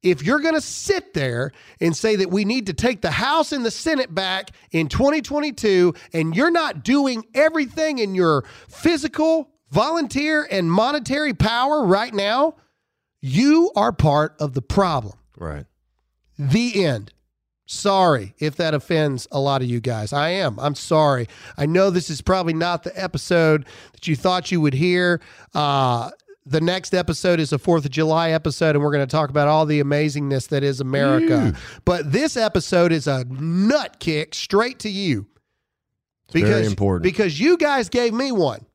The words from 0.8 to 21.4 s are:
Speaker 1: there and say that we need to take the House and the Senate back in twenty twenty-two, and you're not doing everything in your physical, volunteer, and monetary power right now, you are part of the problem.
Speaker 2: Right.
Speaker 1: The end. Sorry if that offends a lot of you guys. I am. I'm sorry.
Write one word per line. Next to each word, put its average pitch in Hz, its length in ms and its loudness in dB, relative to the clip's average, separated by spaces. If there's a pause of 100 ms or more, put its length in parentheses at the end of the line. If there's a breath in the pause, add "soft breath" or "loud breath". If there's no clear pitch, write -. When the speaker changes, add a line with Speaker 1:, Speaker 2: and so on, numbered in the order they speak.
Speaker 1:
there 131 380 -4 (300 loud breath)
and 165 160 0
say 214 200 0
that 185 120 -2
we 202 160 0
need 226 220 -2
to 185 60 -6
take 233 280 -2
the 165 100 -2
House 277 400 0
and 262 140 -4
the 220 60 -2
Senate 269 420 -2
back 190 380 -4 (200 soft breath)
in 165 180 0
twenty 285 320 2
twenty-two, 214 720 0 (180 loud breath)
and 160 220 -2
you're 302 160 2
not 302 320 -2
doing 262 500 0
everything 311 640 0
in 202 160 -2
your 160 300 2 (260 loud breath)
physical, 311 800 0 (220)
volunteer, 294 760 0
and 180 220 0
monetary 269 600 0
power 247 500 0
right 208 300 2
now, 226 420 0 (680)
you 277 540 4
are 220 160 2
part 151 480 2
of 143 140 -4
the 131 80 -4
problem. 147 560 0 (180)
Speaker 2:
Right. 76 300 -10 (720)
Speaker 1:
The 202 480 0
end. 110 260 -4 (540)
Sorry 170 720 0
if 151 200 -4
that 160 160 -2
offends 147 580 -2
a 143 100 -2
lot 139 200 0
of 123 60 -2
you 120 140 -2
guys. 110 320 -4
I 147 160 0
am. 175 300 -2
I'm 143 160 -2
sorry. 143 520 2 (300 loud breath)